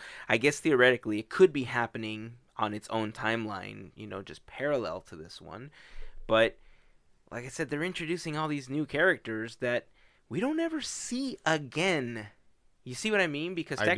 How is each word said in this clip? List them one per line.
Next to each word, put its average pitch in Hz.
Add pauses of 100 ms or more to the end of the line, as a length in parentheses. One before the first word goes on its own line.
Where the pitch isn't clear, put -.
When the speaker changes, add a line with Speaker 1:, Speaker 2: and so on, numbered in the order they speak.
(260)
Speaker 1:
I 113
guess 143
theoretically 123
it -
could 185
be 139
happening 113 (200)
on 107
its 107
own 110
timeline, 107
you 107
know, 98
just -
parallel 120
to -
this 80
one. 101 (560)
But 110 (720)
like 120
I 135
said, 143
they're 147
introducing 170
all 156
these 139
new 147
characters 117
that 123 (420)
we 143
don't 302
ever 320
see 254
again. 143 (540)
You 123
see 214
what 208
I 180
mean? 160
Because 156
Speaker 2:
I 107
do. 175